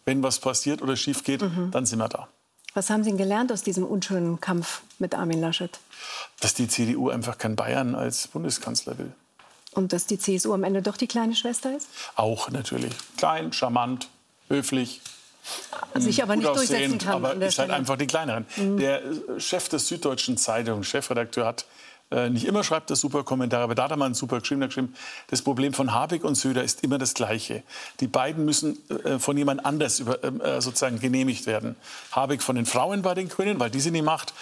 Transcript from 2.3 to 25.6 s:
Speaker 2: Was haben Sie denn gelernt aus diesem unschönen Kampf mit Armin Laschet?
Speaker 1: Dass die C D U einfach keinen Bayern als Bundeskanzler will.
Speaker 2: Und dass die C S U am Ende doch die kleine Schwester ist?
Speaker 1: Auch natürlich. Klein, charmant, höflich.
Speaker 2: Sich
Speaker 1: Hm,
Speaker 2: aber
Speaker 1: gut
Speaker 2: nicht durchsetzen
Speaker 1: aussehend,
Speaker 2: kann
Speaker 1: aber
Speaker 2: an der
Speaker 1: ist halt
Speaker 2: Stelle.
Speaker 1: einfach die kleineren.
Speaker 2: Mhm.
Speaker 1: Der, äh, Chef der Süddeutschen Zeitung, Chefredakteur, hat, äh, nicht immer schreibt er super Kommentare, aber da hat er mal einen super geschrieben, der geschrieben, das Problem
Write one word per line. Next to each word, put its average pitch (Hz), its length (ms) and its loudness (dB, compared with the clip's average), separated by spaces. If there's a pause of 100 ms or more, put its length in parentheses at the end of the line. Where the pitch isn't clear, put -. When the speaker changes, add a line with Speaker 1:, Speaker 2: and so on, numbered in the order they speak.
Speaker 2:
Was 196 160 0
haben 214 140 4
Sie 220 60 0
denn 196 80 2
gelernt 208 340 2
aus 202 100 -4
diesem 185 220 0
unschönen 180 560 0
Kampf 175 400 -2 (180)
mit 180 160 -2
Armin 165 260 0
Laschet? 165 380 -2 (640)
Speaker 1:
Dass - 140 0
die 120 140 0
C 117 180 2
D 123 100 2
U 131 140 0
einfach 120 280 -2
keinen 110 180 -2
Bayern 123 380 0
als - 340 -2
Bundeskanzler 123 720 -4
will. 131 140 -8 (640)
Speaker 2:
Und 185 180 0
dass 247 140 0
die 202 120 0
C 190 180 2
S 185 100 0
U 214 80 2
am 190 100 2
Ende 196 180 2
doch 202 140 -2
die 247 100 -2
kleine 226 280 0
Schwester 240 420 -2
ist? 294 100 -8 (300)
Speaker 1:
Auch 110 340 2
natürlich. 120 420 -2 (260)
Klein, 160 340 2
charmant, 123 560 0 (400)
höflich. 131 520 0 (960)
Speaker 2:
Sich 247 240 2
Speaker 1:
Hm, 269 60 6
Speaker 2:
aber 208 100 2
Speaker 1:
gut 220 100 4
Speaker 2:
nicht 285 120 4
durchsetzen 262 180 4 (100)
Speaker 1:
aussehend, 262 200 2
Speaker 2:
kann 190 100 2
Speaker 1:
aber 131 180 2
Speaker 2:
an 185 80 -2
der 190 80 2
Speaker 1:
ist 185 100 0
halt 135 80 4
Speaker 2:
Stelle. 147 120 2
Speaker 1:
einfach 135 180 0
die 143 100 0
kleineren. 131 400 -2 (100)
Speaker 2:
Mhm. 196 220 2
Speaker 1:
Der, 139 260 2
äh, 139 360 -6
Chef - 280 -2
der 156 120 0
Süddeutschen 139 560 0
Zeitung, 113 480 0
Chefredakteur, 120 640 0
hat, 117 200 -4 (460)
äh, 123 180 2
nicht 120 140 2
immer 202 180 2
schreibt - 280 0
er 147 60 0
super 143 280 0
Kommentare, 123 400 2
aber 117 100 2
da 127 100 2
hat 143 60 0
er 156 60 -2
mal 143 80 2
einen 127 100 2
super 123 240 0
geschrieben, 139 220 -2
der 135 80 0
geschrieben, 127 260 -2 (340)
das 127 140 0
Problem 135 300 2